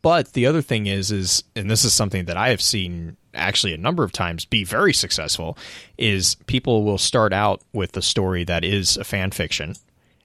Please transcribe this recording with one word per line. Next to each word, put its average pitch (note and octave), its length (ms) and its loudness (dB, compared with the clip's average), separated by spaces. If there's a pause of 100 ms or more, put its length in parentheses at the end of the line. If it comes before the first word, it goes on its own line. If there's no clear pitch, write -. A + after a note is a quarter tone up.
But E3+ 300 2
the B2 120 2
other D#3 160 4
thing G#2+ 240 -2
is, G2 260 -2
is, F#2+ 320 0 (120)
and G#2 160 -4
this A2 120 4
is A2 100 4
something F#2+ 320 0
that F2 120 -4
I A#2 120 2
have A2 120 2
seen F2 560 -2 (160)
actually F2+ 400 0
a D2+ 40 -8
number C#3+ 260 0
of F#2 80 -2
times E2+ 340 -4
be G#2+ 180 0
very D3 300 2
successful, - 640 -2 (400)
is G2 380 2 (100)
people A#2+ 380 2
will G2+ 160 2
start G#2+ 340 2
out G2+ 280 2 (120)
with G2 200 -4
the F#2+ 80 -4
story F#2 420 0
that E2+ 200 0
is F#2+ 340 0
a - 60 -8
fan G2 280 -2
fiction, E2 440 -6 (500)